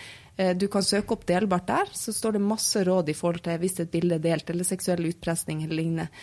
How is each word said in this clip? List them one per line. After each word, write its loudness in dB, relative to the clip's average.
Eh, 2
du 2
kan 2
søke 0
opp -14
delbart 2
der, 0
så -6
står 0
det 2
masse 2
råd 4
i -2
forhold 0
til -2
hvis 0
et -4
bilde 2
er 0
delt, 2
eller -2
seksuell 0
utpressing -4
eller -2
lignende. 0